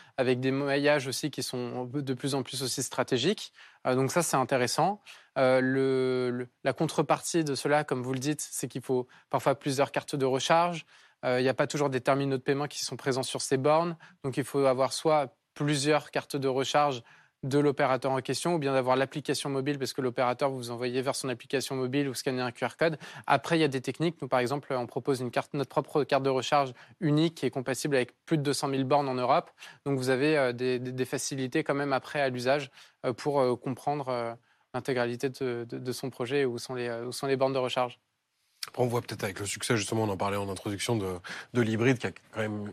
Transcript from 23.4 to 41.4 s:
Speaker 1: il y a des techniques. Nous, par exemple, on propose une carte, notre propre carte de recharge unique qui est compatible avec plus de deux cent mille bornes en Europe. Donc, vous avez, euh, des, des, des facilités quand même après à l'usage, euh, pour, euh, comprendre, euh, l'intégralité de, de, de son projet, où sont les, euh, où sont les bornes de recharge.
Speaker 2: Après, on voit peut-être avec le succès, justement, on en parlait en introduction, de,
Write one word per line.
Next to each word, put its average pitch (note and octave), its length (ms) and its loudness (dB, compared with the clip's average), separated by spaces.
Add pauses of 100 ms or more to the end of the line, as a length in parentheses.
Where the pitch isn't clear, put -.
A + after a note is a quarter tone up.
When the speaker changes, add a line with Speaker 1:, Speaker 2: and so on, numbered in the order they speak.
Speaker 1:
il E3 40 4
y D#3 40 6
a D3 40 4
des C3 120 -2
techniques. D#3 400 -2
Nous, C#3 60 -6
par B2+ 140 2
exemple, C3+ 340 -2
on B2 140 -2
propose B2+ 320 -2
une B2 100 -4
carte, - 240 -4
notre C#3 160 -2
propre D3 320 0
carte C3+ 220 2
de C3+ 60 2
recharge C3 420 2 (260)
unique D#3+ 380 2
qui - 100 -2
est A#2+ 40 0
compatible C3+ 440 -2
avec B2 180 0 (120)
plus D#3+ 140 2
de C#3+ 40 0
deux C#3 100 0
cent D3 140 -2
mille C3+ 160 0
bornes C#3+ 260 2
en C3 60 -2
Europe. B2+ 380 2 (320)
Donc, C#3 140 0
vous B2+ 120 0
avez, C#3+ 260 4
euh, C3 160 4
des, B2 280 0
des, B2+ 100 -6
des C3 140 -2
facilités C3+ 580 -2
quand D3+ 120 0
même C#3 180 0
après C3+ 280 -2
à C#3 80 2
l'usage, C3 440 0 (340)
euh, C3 60 2
pour, C#3+ 280 0
euh, B2+ 140 4
comprendre, C#3 540 -4
euh, A#2 260 -4 (400)
l'intégralité B2 540 -2
de, B2 400 -4
de, C3 100 -8
de B2+ 140 -4
son B2+ 180 -6
projet, C3 340 -2
où A#2+ 140 -2
sont C3 160 -8
les, B2 140 -4
euh, A#2 180 -6
où B2 60 -8
sont C#3 160 -4
les C#3 80 4
bornes C3+ 160 2
de C3+ 60 0
recharge. B2+ 420 -2 (640)
Speaker 2:
Après, - 160 -4
on B2 40 4
voit A#2+ 140 0
peut-être - 240 -6
avec G2 160 -6
le G#2 60 -4
succès, A2+ 320 -2
justement, A2 240 -2
on G#2+ 80 0
en F#2+ 80 -4
parlait G2+ 180 -2
en G2+ 140 -4
introduction, G2+ 440 -4
de, G#2 120 0 (480)